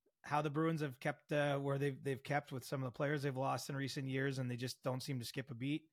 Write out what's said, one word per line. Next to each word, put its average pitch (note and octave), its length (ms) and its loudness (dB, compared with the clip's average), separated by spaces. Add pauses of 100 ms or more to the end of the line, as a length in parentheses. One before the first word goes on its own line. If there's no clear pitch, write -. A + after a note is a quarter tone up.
(220)
how D3+ 200 2
the D3+ 80 0
Bruins D#3+ 300 2
have C#3+ 200 -4
kept, - 320 -2
uh, C#3+ 260 4
where C#3 200 2
they've, C#3 240 0
they've C3+ 200 0
kept C#3+ 280 0
with C3 140 -6
some C3+ 180 -2
of C3 40 0
the A#2+ 100 -6
players D3 260 2
they've C#3 140 0
lost C3 340 0
in C#3+ 60 -4
recent C3+ 320 -2
years, C3+ 300 2
and B2+ 120 0
they B2 60 -2
just B2 260 -4
don't B2+ 200 -2
seem C3+ 160 -4
to A#2 60 -4
skip - 260 -6
a B2+ 40 -8
beat. C#3 280 0 (100)